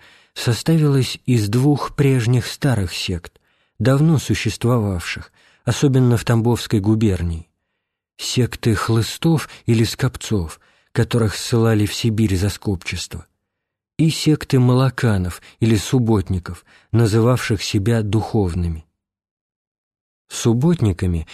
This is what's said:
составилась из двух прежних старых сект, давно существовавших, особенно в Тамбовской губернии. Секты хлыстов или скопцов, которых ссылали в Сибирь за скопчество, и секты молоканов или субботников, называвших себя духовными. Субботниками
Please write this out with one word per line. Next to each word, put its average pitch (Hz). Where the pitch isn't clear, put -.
составилась 139
из 110
двух 131
прежних 127
старых 104
сект, -
давно 139
существовавших, 107
особенно 127
в -
Тамбовской 113
губернии. 92
Секты -
хлыстов 117
или 117
скопцов, 107
которых 113
ссылали 113
в 98
Сибирь 104
за 101
скопчество, -
и 156
секты -
молоканов 123
или 113
субботников, 101
называвших 113
себя 110
духовными. 90
Субботниками 113